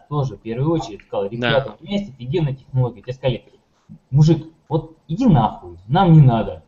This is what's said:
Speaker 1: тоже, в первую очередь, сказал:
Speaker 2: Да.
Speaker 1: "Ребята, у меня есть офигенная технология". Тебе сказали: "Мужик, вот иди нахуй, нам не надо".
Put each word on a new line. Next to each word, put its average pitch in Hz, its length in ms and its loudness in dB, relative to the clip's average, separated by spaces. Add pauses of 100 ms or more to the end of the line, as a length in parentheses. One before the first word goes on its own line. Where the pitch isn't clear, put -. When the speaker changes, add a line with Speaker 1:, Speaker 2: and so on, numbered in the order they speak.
Speaker 1:
тоже, 139 280 -4
в - 40 -20
первую 123 320 -4
очередь, 107 300 -6
сказал: 104 220 -6
Speaker 2:
Да. 101 60 -6
Speaker 1:
"Ребята, 117 480 -2
у - 60 -20
меня 202 140 -6
есть 202 160 -10
офигенная 135 400 -4
технология". 123 480 -4
Тебе 127 100 -10
сказали: 131 320 -6 (680)
"Мужик, 156 360 2 (240)
вот 160 260 -6 (120)
иди 208 180 -2
нахуй, 110 500 0 (120)
нам 175 260 4
не 156 80 10
надо". 113 460 0